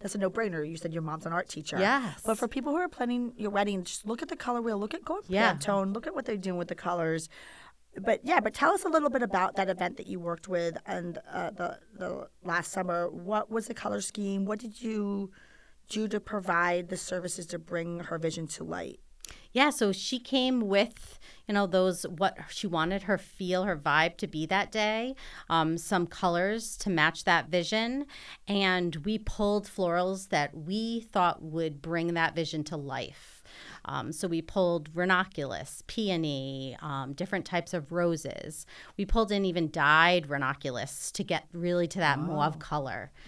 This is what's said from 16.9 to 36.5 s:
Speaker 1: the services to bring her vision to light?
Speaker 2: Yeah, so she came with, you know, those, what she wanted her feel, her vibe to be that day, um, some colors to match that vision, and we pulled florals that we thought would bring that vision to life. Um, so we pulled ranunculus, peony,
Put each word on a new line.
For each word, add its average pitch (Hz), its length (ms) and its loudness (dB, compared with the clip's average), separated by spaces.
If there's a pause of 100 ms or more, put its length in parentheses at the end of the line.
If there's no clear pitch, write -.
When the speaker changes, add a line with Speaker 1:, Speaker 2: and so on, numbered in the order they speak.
Speaker 1:
the 185 60 -4
services 180 500 -6
to 170 120 -6
bring 170 420 -4
her 165 180 -6
vision 160 300 -2
to - 140 -10
light? - 380 -8 (500)
Speaker 2:
Yeah, 277 200 4
so 208 220 2
she 240 280 -4
came 254 480 2
with, 202 500 2 (300)
you 208 60 0
know, 202 120 4
those, 185 400 4
what 185 300 -2 (140)
she - 160 -4
wanted 170 380 0
her 190 140 2
feel, 185 460 -2
her 185 120 2
vibe 151 420 4
to 202 100 -2
be 156 180 -2
that 190 240 0
day, 220 460 0 (320)
um, 165 280 4
some 175 300 2
colors 190 720 0
to 202 120 0
match 165 340 4
that 160 240 4
vision, 220 580 0 (400)
and 185 500 2
we 202 220 -2
pulled 208 480 2
florals 185 640 0
that 147 280 2
we 220 440 -2 (120)
thought 180 300 4
would 156 400 -4
bring 170 320 0
that 165 200 2
vision 156 300 -2
to 156 120 -6
life. 139 680 -8 (440)
Um, 135 260 -4
so 180 160 -4
we 165 140 -2
pulled 170 520 2
ranunculus, 170 920 0
peony, 139 960 -2